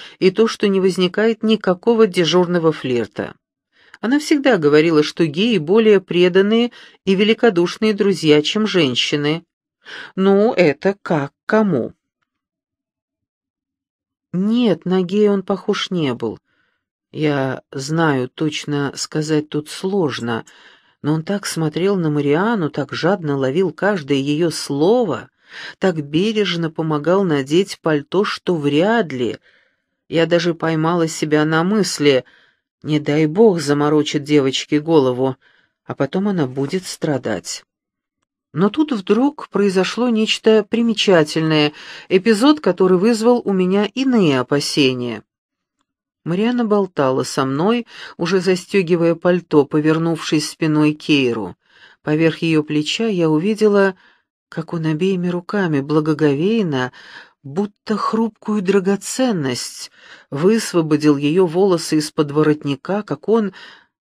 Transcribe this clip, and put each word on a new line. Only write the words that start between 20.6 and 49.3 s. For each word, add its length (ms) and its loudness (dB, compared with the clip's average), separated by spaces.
но 120 0
он 80 -2
так 240 -6
смотрел 500 -2
на 140 0
Марианну, 580 0
так 240 -6
жадно 440 -2
ловил 360 0
каждое 460 -2
ее 320 -2
слово, 800 -2
так 240 -2
бережно 680 -2
помогал 540 -2
надеть 560 0
пальто, 440 -2
что 320 -4
вряд 560 0
ли. 260 -4
Я 180 0
даже 260 0
поймала 560 -2
себя 360 0
на 200 0
мысли, 600 0
не 180 -2
дай 260 0
бог 340 4
заморочит 640 0
девочке 560 0
голову, 560 2
а 100 -10
потом 340 -2
она 180 0
будет 380 -6
страдать. 800 -6
Но 140 2
тут 200 -2
вдруг 600 -2
произошло 580 0
нечто 580 2
примечательное, 1080 2
эпизод, 520 4
который 360 2
вызвал 480 2
у 80 -2
меня 320 2
иные 560 2
опасения. 840 0
Марианна 400 0
болтала 580 0
со 220 -2
мной, 420 -2
уже 240 0
застегивая 760 0
пальто, 520 2